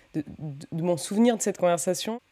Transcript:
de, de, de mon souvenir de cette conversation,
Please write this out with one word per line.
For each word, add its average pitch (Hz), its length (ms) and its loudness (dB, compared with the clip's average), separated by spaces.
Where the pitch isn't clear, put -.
de, 160 100 -4
de, 147 340 -10
de 165 100 -4
mon 175 160 2
souvenir 226 400 2
de - 40 -4
cette 202 140 -2
conversation, 180 640 0